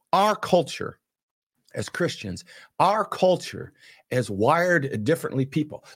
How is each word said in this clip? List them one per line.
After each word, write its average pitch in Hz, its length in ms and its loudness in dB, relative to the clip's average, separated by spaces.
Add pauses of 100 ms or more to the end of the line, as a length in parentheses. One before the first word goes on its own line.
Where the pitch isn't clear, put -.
(120)
our 196 240 4
culture - 600 0 (760)
as 113 140 -6
Christians, 104 560 -6 (340)
our 202 260 2
culture - 680 0 (380)
as 123 180 0
wired 135 760 2
differently 135 420 0
people. - 380 -4 (100)